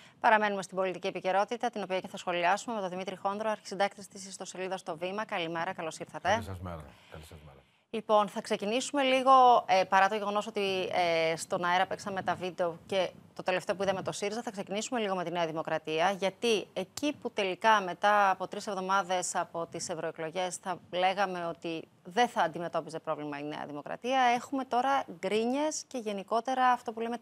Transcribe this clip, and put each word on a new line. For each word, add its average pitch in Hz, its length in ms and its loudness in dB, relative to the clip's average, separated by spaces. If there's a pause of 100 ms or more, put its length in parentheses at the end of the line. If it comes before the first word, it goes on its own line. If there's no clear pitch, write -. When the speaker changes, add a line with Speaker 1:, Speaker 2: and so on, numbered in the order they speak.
(200)
Speaker 1:
Παραμένουμε 214 420 4
στην 180 140 -10
πολιτική 185 300 -2
επικαιρότητα, 190 640 -2
την 214 120 -6
οποία 185 180 -2
και 196 80 -12
θα - 80 -14
σχολιάσουμε 180 580 0
με 220 60 -4
τον 190 100 -4
Δημήτρη 185 260 -8
Χόνδρο, 208 340 -4
αρχισυντάκτη 202 580 -4
της 190 180 -16
ιστοσελίδας 185 540 -8
στο 175 160 -8
Βήμα. 185 280 -4
Καλημέρα, 170 480 -4
καλώς 165 260 -8
ήρθατε. 165 300 -6
Speaker 2:
Καλή 220 140 2
σας 95 180 -10
μέρα. 85 240 -10 (260)
Καλή 78 140 -18
σας 85 220 -18
μέρα. 73 120 -20 (320)
Speaker 1:
Λοιπόν, 214 380 4
θα 220 120 -6
ξεκινήσουμε 226 640 -2
λίγο, 262 640 8
ε, 185 180 6
παρά 190 240 6
το 208 60 0
γεγονός 208 320 -2
ότι, 220 140 -4 (720)
ε, 165 40 -2
στον 175 280 -4
αέρα 180 220 4
παίξαμε 190 360 -6
τα 180 120 0
βίντεο 170 520 -4
και 185 240 0 (240)
το - 80 -12
τελευταίο 185 340 0
που 190 60 -2
είδαμε 190 200 0
το 165 100 -4
σύριζα, 208 300 -4
θα 233 80 -6
ξεκινήσουμε 208 500 -4
λίγο 196 140 0
με 180 100 -2
τη 165 60 -4
Νέα 170 160 0
Δημοκρατία, 156 720 0
γιατί 196 540 0
εκεί 277 400 -4 (100)
που 240 80 -6
τελικά 208 500 2
μετά 202 500 4
από 185 180 -2
τρεις 202 180 -8
εβδομάδες 185 680 0
από 170 360 -4
τις 165 180 -8
ευρωεκλογές 165 680 -4
θα 180 220 -6 (120)
λέγαμε 180 560 2
ότι 165 360 -6 (220)
δεν 208 240 2
θα 226 140 0
αντιμετώπιζε 165 560 -2
πρόβλημα 151 400 -4
η 143 40 -8
Νέα 147 240 -6
Δημοκρατία, 165 540 -4
έχουμε 247 440 2
τώρα 262 400 0 (140)
γκρίνιες 240 680 0
και - 120 -8
γενικότερα 226 680 0
αυτό 247 260 2
που 226 80 -8
λέμε 233 220 -4